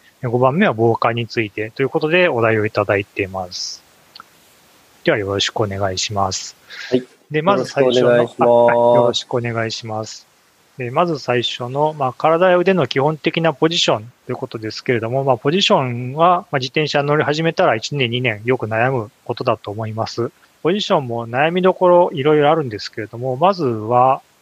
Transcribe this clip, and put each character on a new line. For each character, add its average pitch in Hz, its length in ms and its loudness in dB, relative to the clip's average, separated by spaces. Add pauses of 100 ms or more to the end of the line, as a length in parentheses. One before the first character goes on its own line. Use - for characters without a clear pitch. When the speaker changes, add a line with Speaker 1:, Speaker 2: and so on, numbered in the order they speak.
(220)
Speaker 1:
で、 131 60 -6
五 120 100 0
番 127 180 2
目 202 120 4
は 143 60 2
防 113 220 2
寒 117 200 0
に 117 120 -4
つ - 140 -2
い 107 80 -6
て 110 220 -8
と - 100 -6
い 135 40 2
う 131 40 -4
こ 160 120 -2
と 151 80 -2
で 180 180 4
お 127 140 0
題 113 180 2
を 104 60 0
い 107 60 -4
た 107 120 0
だ 101 140 0
い 101 80 -4
て - 180 -8
い 95 40 -4
ま 92 240 -10
す。 - 300 -12 (1200)
で 175 60 2
は 135 60 0
よ 101 100 -4
ろ 101 120 -2
し - 100 -2
く - 120 -6
お 110 40 2
願 98 280 -4
い 92 40 -6
し - 160 -6
ま 98 180 0
す。 - 240 -10 (340)
Speaker 2:
は 127 80 2
い。 127 60 -4 (280)
Speaker 1:
で、 151 100 -2
ま 190 160 2
ず - 80 -2
最 139 200 0
初 127 160 4
の、 120 100 4
Speaker 2:
よ 120 60 4
ろ 120 100 2
し - 80 -20
く - 20 -8
お - 0 -
願 - 0 -
い - 0 -
し - 0 -
ま - 0 -
す。 117 60 0
Speaker 1:
あ、 - 20 4
は 120 280 6
い、 - 20 2
よ 120 320 4
ろ 120 60 0
し - 100 -6
く - 120 -6
お 123 60 0
願 113 260 -4
い 110 40 -6
し 117 160 -12
ま 110 180 -8
す。 - 220 -18 (500)
で、 123 140 -8
ま 156 140 0
ず 165 140 -2
最 123 240 0
初 - 260 -8
の、 147 280 -2
ま 135 100 -2
あ、 123 60 -4
体 165 380 2
や 180 60 4
腕 180 160 2
の 170 120 2
基 - 140 -2
本 151 180 0
的 165 240 -2
な 165 120 2
ポ 156 160 2
ジ 170 100 -2
シ - 100 2
ョ 127 100 2
ン 113 120 -14 (140)
と - 60 -8
い - 20 -4
う - 20 -4
こ 131 120 -8
と 120 100 -12
で 110 140 -8
す - 120 -14
け 135 100 0
れ 117 60 0
ど 113 100 -4
も、 135 140 -2
ま 135 100 0
あ、 120 40 0
ポ 139 140 -2
ジ 190 100 0
シ 208 120 2
ョ 190 40 4
ン 123 360 -4
は、 175 380 2
ま 147 60 -2
あ、 - 20 -2
自 127 80 -6
転 147 200 -2
車 147 140 0
乗 147 160 2
り 156 60 2
始 151 200 -2
め 165 100 0
た 185 120 2
ら 135 100 4
一 110 200 -6
年、 131 140 0
二 123 120 -4
年 110 220 -2
よ 127 140 0
く 120 100 -6
悩 113 240 0
む 113 180 -4 (140)
こ 120 120 -6
と 123 100 -8
だ 117 120 0
と - 140 -12
思 110 160 -8
い 107 60 -8
ま 110 120 -4
す。 117 260 -6 (320)
ポ 165 100 0
ジ 208 80 -4
シ - 120 -2
ョ 170 60 4
ン 131 80 -4
も 117 200 -6
悩 135 240 0
み 180 100 0
ど 185 120 4
こ 185 140 2
ろ 175 260 6
い 151 80 -4
ろ 151 140 4
い 151 40 4
ろ 147 120 4
あ 165 40 4
る 165 100 0
ん 127 40 -8
で 107 80 -8
す - 140 -12
け - 100 -10
れ 104 60 -10
ど 117 100 -16
も、 127 200 -6
ま 180 160 4
ず 175 100 -6
は 123 580 2 (200)